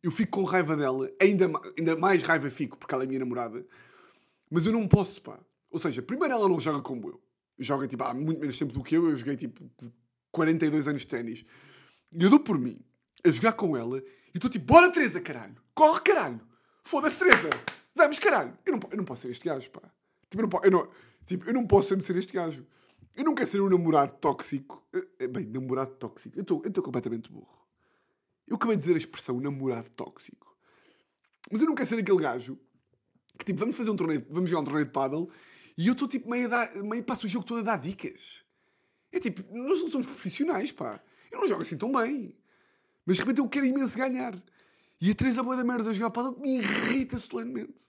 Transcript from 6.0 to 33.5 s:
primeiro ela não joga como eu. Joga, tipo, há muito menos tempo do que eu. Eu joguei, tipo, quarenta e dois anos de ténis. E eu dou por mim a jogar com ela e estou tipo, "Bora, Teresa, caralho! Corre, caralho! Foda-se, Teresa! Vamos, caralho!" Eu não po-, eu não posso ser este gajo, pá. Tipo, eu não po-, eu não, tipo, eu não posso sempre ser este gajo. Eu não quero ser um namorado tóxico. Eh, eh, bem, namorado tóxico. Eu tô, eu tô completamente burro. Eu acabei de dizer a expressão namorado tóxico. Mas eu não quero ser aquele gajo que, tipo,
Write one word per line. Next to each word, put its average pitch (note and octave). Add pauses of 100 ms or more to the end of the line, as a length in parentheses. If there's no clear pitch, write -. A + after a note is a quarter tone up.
primeiro C4+
ela G#3
não E3+
joga C#3+
como A#2+
eu. - (400)
Joga, C3+
tipo, B2
há B2+
muito D#3
menos C#3
tempo C3
do -
que D#3
eu. E3+
Eu D3
joguei, B2+
tipo, - (680)
quarenta D#3+
e D3+
dois D3
anos D3
de -
ténis. A#2 (720)
E E3+
eu G3+
dou C#4+
por G3
mim B2 (420)
a F3
jogar D#3
com F3
ela B2
e -
estou A#3+
tipo, D#3
"Bora, F4
Teresa, A#3+
caralho! A#2+ (180)
Corre, D#4
caralho! D3 (420)
Foda-se, -
Teresa! F4 (440)
Vamos, D4+
caralho!" G3
Eu F4+
não A3+
po-, -
eu G3+
não G3
posso B2+
ser B2+
este -
gajo, C#3
pá. - (480)
Tipo, F#3+
eu A3+
não A#3+
po-, -
eu G3
não, F3+ (380)
tipo, -
eu A3+
não A#3+
posso G3
sempre F#3+
ser F3
este -
gajo. E3 (480)
Eu C4+
não D#4
quero -
ser G3
um G3
namorado D#3+
tóxico. - (120)
Eh, - (120)
eh, C3
bem, C#3
namorado C3
tóxico. -
Eu G3
tô, -
eu G#3
tô F#3
completamente A#2+
burro. - (880)
Eu A#3
acabei A3
de D#3+
dizer E3
a D#3+
expressão -
namorado C3+
tóxico. - (960)
Mas A3
eu D#4
não D#4
quero C4
ser A3+
aquele G3
gajo B2 (800)
que, -
tipo, F3+